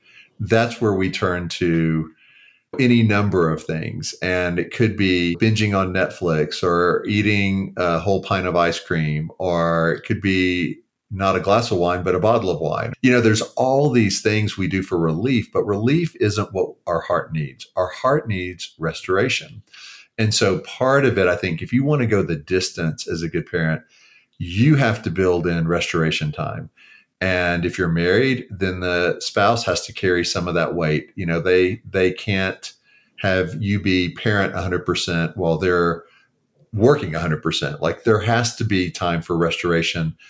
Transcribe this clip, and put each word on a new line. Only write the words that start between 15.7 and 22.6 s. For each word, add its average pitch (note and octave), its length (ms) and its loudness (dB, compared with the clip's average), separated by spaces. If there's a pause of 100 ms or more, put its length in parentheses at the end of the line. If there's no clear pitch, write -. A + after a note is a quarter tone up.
isn't G#2 340 0
what F#2 220 -2 (100)
our E2+ 140 0
heart E2 320 -2
needs. D2 440 -6
Our F#2 120 0
heart C3+ 400 -2
needs F2+ 500 -6
restoration. F2+ 840 -2 (540)
And G#2+ 160 2
so G2 260 2
part C3+ 460 0
of A2 120 2
it, F#2+ 100 4
I F2 80 2
think, F2 260 -4
if E2+ 100 -8
you C3 120 2
want C#3+ 180 2
to A#2 60 0
go G2+ 160 2
the E2 120 -2
distance E2+ 720 -2